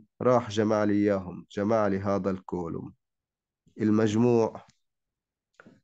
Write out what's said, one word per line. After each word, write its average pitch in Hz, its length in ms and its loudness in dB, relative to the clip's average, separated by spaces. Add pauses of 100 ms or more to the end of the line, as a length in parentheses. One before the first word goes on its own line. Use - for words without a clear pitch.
(220)
راح 120 280 2
جمع 107 340 2
لي 104 100 2
إياهم، 95 580 -2
جمع 104 340 0
لي 98 120 -2
هذا 98 320 -2
الكولوم. 92 640 -8 (880)
المجموع 110 880 2 (1160)